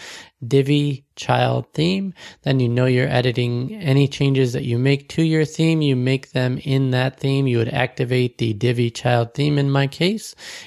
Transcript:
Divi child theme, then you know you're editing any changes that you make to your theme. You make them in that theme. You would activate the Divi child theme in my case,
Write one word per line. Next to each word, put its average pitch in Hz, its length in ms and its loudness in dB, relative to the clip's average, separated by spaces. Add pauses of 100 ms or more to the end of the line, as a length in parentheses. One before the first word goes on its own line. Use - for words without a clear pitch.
(460)
Divi 139 600 2 (100)
child 123 560 0
theme, 185 400 -2 (300)
then 135 180 2
you 120 80 2
know 123 160 2
you're 127 240 2
editing 123 640 -2
any 143 320 2
changes 135 460 0
that - 120 -4
you 117 140 -2
make 139 300 0
to - 140 -2
your 160 240 2
theme. 160 340 0
You 143 160 2
make 131 360 -2
them 127 260 -2
in 135 320 0
that 127 280 0
theme. 139 280 0
You 123 100 0
would 113 140 0
activate 123 680 0
the 113 160 -2
Divi 120 380 0
child 117 420 0
theme 147 260 0
in 139 120 0
my 139 160 2
case, 180 480 -4 (320)